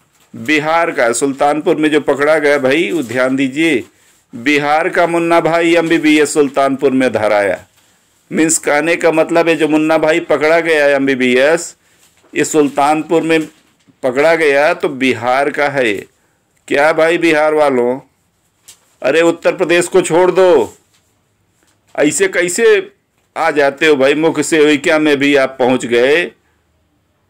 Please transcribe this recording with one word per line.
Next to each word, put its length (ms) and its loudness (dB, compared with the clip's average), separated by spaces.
बिहार 540 -2
का 220 0
सुल्तानपुर 640 -2
में 140 -2
जो 100 2
पकड़ा 380 0
गया 200 0
भाई, 320 0
वो 120 -4
ध्यान 340 -2
दीजिए, 480 -2
बिहार 540 -2
का 180 0
मुन्ना 340 0
भाई 340 0
एमबीबीएस 600 0
सुल्तानपुर 560 0
में 220 0
धराया। 540 -2
मीन्स 260 -2
कहने 380 -2
का 160 0
मतलब 360 0
है, 80 2
जो 120 -2
मुन्ना 300 0
भाई 220 2
पकड़ा 400 0
गया 260 0
एमबीबीएस, 880 0
ये 100 -2
सुल्तानपुर 800 0
में 240 -2
पकड़ा 320 0
गया 400 0
तो 140 -6
बिहार 600 -2
का 180 -2
है। 260 -2
क्या 240 0
भाई 260 0
बिहार 360 2
वालों, 460 0
अरे 180 0
उत्तर 360 0
प्रदेश 300 0
को 160 0
छोड़ 280 0
दो, 480 2
ऐसे 300 0
कैसे 640 0
आ 140 0
जाते 360 0
हो 100 4
भाई? 180 2
मुख्य 280 0
सेविका 560 2
में 180 2
भी 200 0
आप 220 0
पहुंच 280 0
गए 460 0